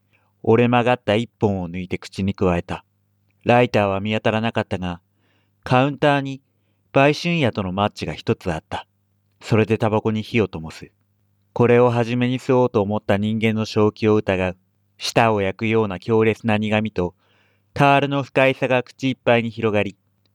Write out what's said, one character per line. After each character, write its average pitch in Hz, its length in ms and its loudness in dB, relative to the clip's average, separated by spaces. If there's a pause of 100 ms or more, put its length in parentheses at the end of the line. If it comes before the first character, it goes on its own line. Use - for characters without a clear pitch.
(420)
折 113 220 4
れ 120 40 2
曲 120 160 2
が 123 80 2
っ 123 100 -2
た 104 120 0
一 117 140 -2
本 98 340 -2
を 85 80 -8
抜 90 80 -10
い 90 100 -8
て 92 80 -8
口 - 280 -8
に 98 100 -2
加 90 240 0
え 87 40 -4
た。 - 220 -12 (600)
ラ 120 180 4
イ 123 80 0
タ 104 140 2
ー - 20 0
は 98 140 -2
見 107 120 -4
当 110 80 -2
た 117 120 0
ら 110 100 -2
な 113 100 -4
か 113 80 -4
っ 104 60 -4
た 98 100 -6
が、 87 240 -8 (640)
カ 127 220 2
ウ 147 60 -2
ン 135 40 -8
タ 143 220 2
ー - 20 -2
に 135 220 -10 (500)
売 143 220 4
春 170 240 -2
宿 113 240 0
の 92 100 -6
マ 101 140 0
ッ 107 40 -2
チ - 140 -12
が 78 80 -8
一 110 220 -4
つ - 180 -6
あ 78 60 -4
っ - 100 -14
た。 - 180 -10 (540)
そ - 160 0
れ 107 80 4
で 107 140 -2
タ 117 100 0
バ 107 140 0
コ 113 100 -2
に 110 100 -4
火 113 200 -2
を 95 60 -2
灯 80 220 -12
す。 - 220 -20 (600)
こ 120 140 2
れ 120 120 6
を 123 100 4
初 117 260 -2
め 123 120 0
に 127 100 -4
吸 131 160 0
お 127 120 4
う 120 40 -2
と 107 120 0
思 104 160 -2
っ - 40 -8
た 101 140 0
人 107 240 -2
間 110 140 0
の 110 100 -2
正 107 280 2
気 - 160 -2
を 107 80 4
疑 92 340 0
う。 90 80 -12 (400)
舌 117 340 0
を 104 80 0
焼 95 160 -2
く 113 100 -6
よ 110 180 2
う 104 40 -4
な 90 100 -8
強 110 240 0
烈 110 240 0
な 107 120 0
苦 107 220 0
味 110 120 -6
と、 87 240 -4 (580)
タ 139 220 4
ー 135 60 2
ル 143 60 -4
の 139 140 -4
不 - 100 -12
快 135 220 2
さ 131 140 -4
が 127 160 0
口 - 260 -6
い 123 40 -4
っ - 20 -12
ぱ 120 220 2
い 117 40 0
に 113 80 -6
広 110 220 -4
が 104 100 0
り、 101 140 -8 (380)